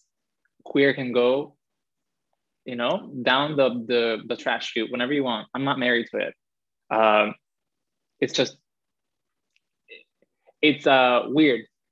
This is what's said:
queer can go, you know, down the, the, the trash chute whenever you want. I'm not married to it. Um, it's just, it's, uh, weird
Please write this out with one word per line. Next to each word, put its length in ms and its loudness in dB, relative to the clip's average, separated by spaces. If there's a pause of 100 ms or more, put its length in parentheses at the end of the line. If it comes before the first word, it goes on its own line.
(640)
queer 300 2
can 180 -6
go, 440 0 (1080)
you 100 -12
know, 340 -2 (140)
down 320 0
the, 140 4 (180)
the, 300 0 (100)
the 80 -4
trash 360 -4
chute 200 -4
whenever 220 -2
you 100 0
want. 300 -4
I'm 100 -6
not 160 -2
married 320 0
to 60 -6
it. 160 -4 (600)
Um, 400 4 (840)
it's 140 -2
just, 240 -2 (2000)
it's, 240 0
uh, 420 4
weird 340 2 (300)